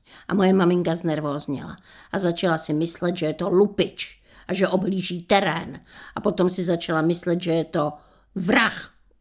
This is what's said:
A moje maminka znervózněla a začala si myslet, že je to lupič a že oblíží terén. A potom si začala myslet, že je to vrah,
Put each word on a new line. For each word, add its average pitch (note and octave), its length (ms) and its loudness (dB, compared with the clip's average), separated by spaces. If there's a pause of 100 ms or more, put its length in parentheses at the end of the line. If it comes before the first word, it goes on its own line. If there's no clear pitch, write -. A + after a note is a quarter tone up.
(280)
A - 60 -4
moje F#3+ 200 4
maminka F3 420 4
znervózněla D3+ 800 -4 (340)
a G#3 80 -2
začala E3+ 380 0
si - 160 -4
myslet, E3+ 440 -2
že D#3+ 80 -2
je D#3 80 0
to F3 160 -4
lupič - 720 0 (260)
a F#3+ 60 -4
že F#3 140 2
oblíží F#3 540 -2
terén. E3+ 580 0 (360)
A - 60 -8
potom F3+ 280 2
si F#3 140 -4
začala E3+ 380 0
myslet, E3+ 400 0
že E3+ 100 -2
je D#3+ 140 0
to D3+ 280 -2 (420)
vrah, G3 560 0 (300)